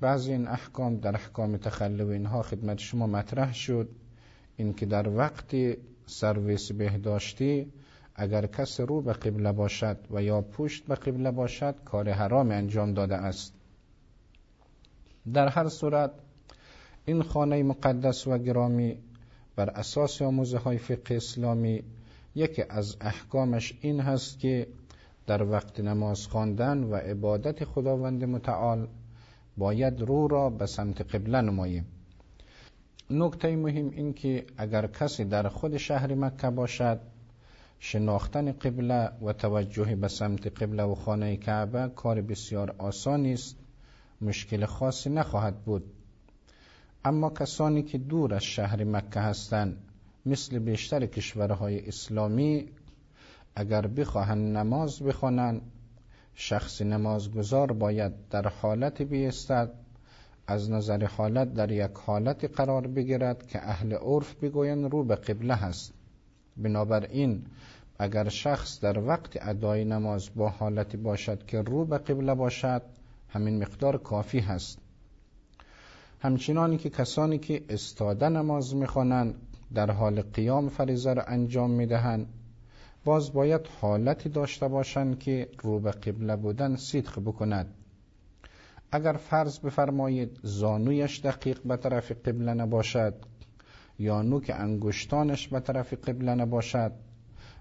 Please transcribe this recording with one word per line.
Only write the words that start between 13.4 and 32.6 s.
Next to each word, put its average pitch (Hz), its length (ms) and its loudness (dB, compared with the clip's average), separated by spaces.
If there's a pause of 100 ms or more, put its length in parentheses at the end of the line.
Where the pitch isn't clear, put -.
در 139 160 6
هر 160 200 2
صورت 147 420 2 (960)
این 160 180 2
خانهٔ 147 400 2
مقدس 135 640 2
و 127 120 2
گرامی 120 600 2 (580)
بر 101 140 2
اساس - 520 0
آموزه‌های 127 560 2
فقه 120 360 -4
اسلامی 117 680 0 (520)
یکی 151 360 0
از 104 300 -4
احکامش 117 800 -2
این 147 200 0
هست 135 380 -2
که 127 280 0 (600)
در 104 160 2
وقت 104 380 0
نماز 104 460 0
خواندن 117 580 0
و 107 100 -2
عبادت 104 720 0
خداوند 131 600 0
متعال 117 640 0 (680)
باید 117 440 2
رو 139 280 4
را 139 220 4
به 104 160 -2
سمت 104 480 -4
قبله 113 260 2
نماییم. 90 460 0 (1200)